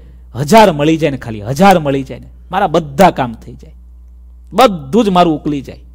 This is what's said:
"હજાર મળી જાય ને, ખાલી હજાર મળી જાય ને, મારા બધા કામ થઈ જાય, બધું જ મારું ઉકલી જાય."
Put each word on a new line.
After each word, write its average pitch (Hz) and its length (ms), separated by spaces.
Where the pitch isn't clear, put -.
"હજાર 175 360
મળી 156 260
જાય 151 140
ને, 131 60
ખાલી 110 240
હજાર 170 380
મળી 139 240
જાય 127 160
ને, - 80
મારા 190 160
બધા 156 440
કામ 120 220
થઈ 123 200
જાય, - 220
બધું 190 520
જ 202 40
મારું 175 320
ઉકલી 147 200
જાય." 104 200